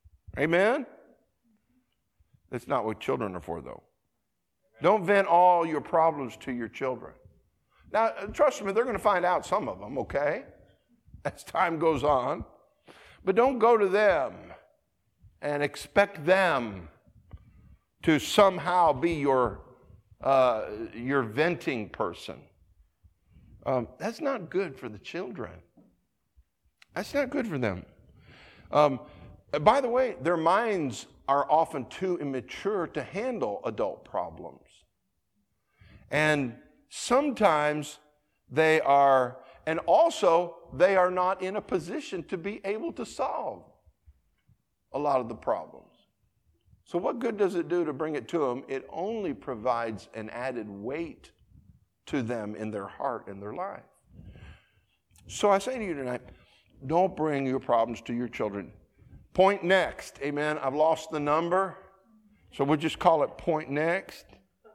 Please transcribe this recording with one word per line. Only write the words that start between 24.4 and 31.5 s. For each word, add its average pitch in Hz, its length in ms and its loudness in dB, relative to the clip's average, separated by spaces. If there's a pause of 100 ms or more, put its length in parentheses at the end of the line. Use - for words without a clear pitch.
good 175 260 -4
for 123 120 -12
the 104 100 -14
children. 156 540 -10 (1400)
That's - 180 -8
not 277 180 -2
good 277 160 -2
for 160 120 -4
them. 98 260 -2 (840)
Um, 143 300 4 (600)
by 226 200 6
the 254 80 0
way, 240 320 0
their 170 160 0
minds 170 720 0 (220)
are 139 220 2